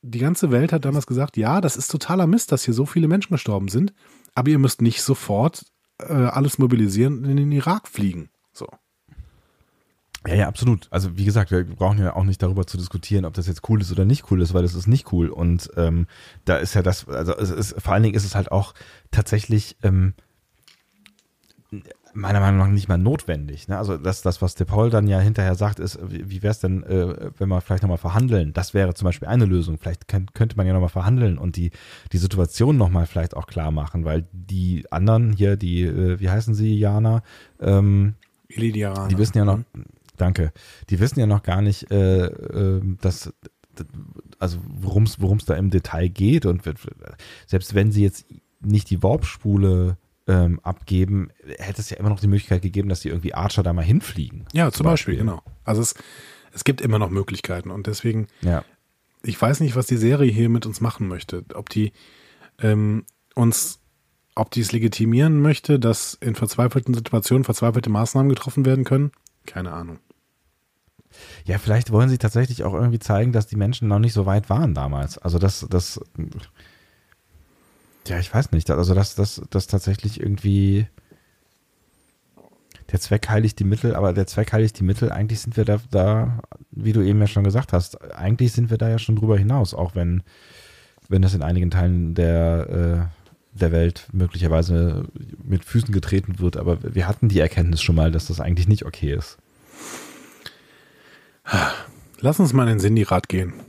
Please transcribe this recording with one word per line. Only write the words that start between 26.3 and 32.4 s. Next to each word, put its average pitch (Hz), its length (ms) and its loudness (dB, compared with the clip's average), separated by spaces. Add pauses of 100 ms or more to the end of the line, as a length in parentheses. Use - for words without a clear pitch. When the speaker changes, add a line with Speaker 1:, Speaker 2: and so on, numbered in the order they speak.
Speaker 2:
wär's 104 160 0
denn, 92 240 -2
äh, 90 560 -2
wenn 98 100 -2
wir 92 120 2
vielleicht 92 240 -2
nochmal 90 140 0
verhandeln? 98 540 0
Das - 220 -6
wäre 95 200 2
zum 95 120 -4
Beispiel - 220 -4
eine 117 160 4
Lösung. 85 340 0
Vielleicht - 300 -10
kann, 95 260 -4
könnte 110 220 -2
man 98 100 0
ja 92 60 2
nochmal 90 160 2
verhandeln 98 500 2
und 85 160 -4
die, 85 160 -2 (420)
die 90 60 0
Situation 98 580 2